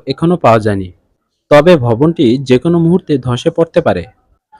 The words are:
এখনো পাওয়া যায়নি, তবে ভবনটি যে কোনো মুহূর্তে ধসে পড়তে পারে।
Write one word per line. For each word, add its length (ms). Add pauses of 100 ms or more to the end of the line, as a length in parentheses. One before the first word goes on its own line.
এখনো 300
পাওয়া 220
যায়নি, 300 (600)
তবে 260
ভবনটি 500 (220)
যে 100
কোনো 200
মুহূর্তে 380
ধসে 340
পড়তে 300
পারে। 220 (560)